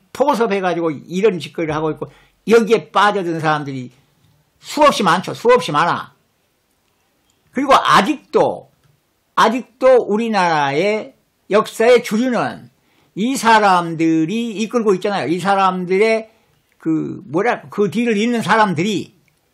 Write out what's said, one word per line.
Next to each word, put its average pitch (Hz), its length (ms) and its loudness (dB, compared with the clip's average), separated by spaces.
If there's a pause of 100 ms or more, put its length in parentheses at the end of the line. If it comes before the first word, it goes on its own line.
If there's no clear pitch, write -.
(140)
포섭해가지고 196 760 0 (160)
이런 185 320 0
짓거리를 156 340 -6
하고 156 180 -2
있고 - 160 -10 (400)
여기에 220 440 2
빠져든 196 480 0
사람들이 143 520 -4 (680)
수없이 277 440 2
많죠. 170 300 0
수없이 233 380 2
많아. 151 420 -2 (1400)
그리고 277 220 0
아직도, 180 960 0 (680)
아직도 226 520 0 (200)
우리나라의 196 1080 0 (340)
역사의 226 540 2
주류는 196 680 -4 (460)
이 240 200 -2
사람들이 185 1160 0
이끌고 214 440 -2
있잖아요. 180 320 -4
이 175 120 -2
사람들의 190 880 0 (480)
그, 151 440 -6 (100)
뭐랄까, 190 380 -4
그 202 200 -2
뒤를 233 280 -2
잇는 226 240 0
사람들이. 190 720 -2 (380)